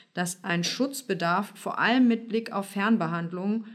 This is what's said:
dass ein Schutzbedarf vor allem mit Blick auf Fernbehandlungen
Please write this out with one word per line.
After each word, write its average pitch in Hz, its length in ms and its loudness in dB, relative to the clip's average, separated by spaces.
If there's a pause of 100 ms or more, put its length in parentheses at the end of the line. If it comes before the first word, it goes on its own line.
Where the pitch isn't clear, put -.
(140)
dass 175 280 -4
ein 175 220 0
Schutzbedarf 190 920 -2
vor - 240 -6
allem 240 300 6
mit 226 200 0
Blick 226 220 -2
auf 196 200 -4
Fernbehandlungen 185 1040 0